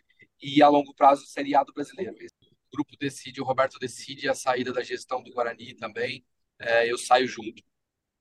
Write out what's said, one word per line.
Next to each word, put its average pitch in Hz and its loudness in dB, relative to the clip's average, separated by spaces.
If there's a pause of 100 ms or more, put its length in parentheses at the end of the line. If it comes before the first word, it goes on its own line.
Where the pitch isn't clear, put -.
(420)
e, 139 2
a 143 10
longo 143 4
prazo, 139 4
Série 143 -4
A - 4
do - -18
Brasileiro. - -10
O - -20
grupo 143 -6
decide, - -8
o 131 -8
Roberto 131 0
decide 131 -10
a 135 0
saída 127 -2
da 120 -2
gestão 123 -8
do 117 -20
Guarani 120 -6
também. 117 -8 (340)
É, 117 2
eu 120 -2
saio 127 4
junto, 113 -10 (580)